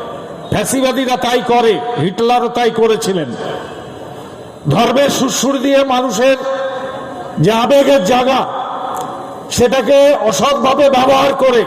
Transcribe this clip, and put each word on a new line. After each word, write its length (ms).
ফ্যাসিবাদীরা 640
তাই 300
করে, 320
হিটলারও 460
তাই 240
করেছিলেন। 640
ধর্মের 400
সুরসুর 500
দিয়ে 240
মানুষের 540
যে 120
আবেগের 540
জায়গা, 400
সেটাকে 720
অসৎভাবে 680
ব্যবহার 440
করে 340